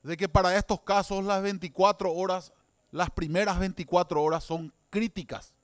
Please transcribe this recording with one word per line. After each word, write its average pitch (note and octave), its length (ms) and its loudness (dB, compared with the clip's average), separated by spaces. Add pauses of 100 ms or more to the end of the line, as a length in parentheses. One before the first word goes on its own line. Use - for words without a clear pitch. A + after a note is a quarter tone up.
de D#3+ 160 -8
que F#3+ 100 -2
para F#3 260 4
estos G3 280 0
casos G3 420 0
las G3 180 0
veinticuatro F#3+ 680 0
horas, F#3 400 -4 (380)
las E3+ 180 -2
primeras F3+ 500 0
veinticuatro F3 640 0
horas D#3 220 0
son E3 260 -8 (200)
críticas G3 720 -6